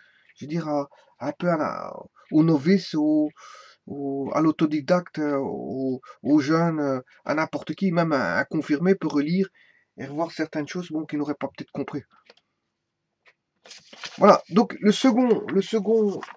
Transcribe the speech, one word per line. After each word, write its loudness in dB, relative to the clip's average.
Je -16
veux -12
dire, -4
à, -2
un -6
peu -4
à 2
la, -4
aux 6
novices, 2
aux, 2
aux, -6
à 0
l'autodidacte, 0
euh, -2
aux, -6
aux 4
jeunes, 0
euh, -2
à -2
n'importe -4
qui, 0
même 0
un, 0
un 0
confirmé 0
peut -4
relire 0
et -10
revoir -6
certaines -6
choses, -8
bon, -6
qu'il -6
n'aurait -4
pas -6
peut-être -14
compris. -8
Voilà, 8
donc 2
le 4
second, 2
le 0
second 0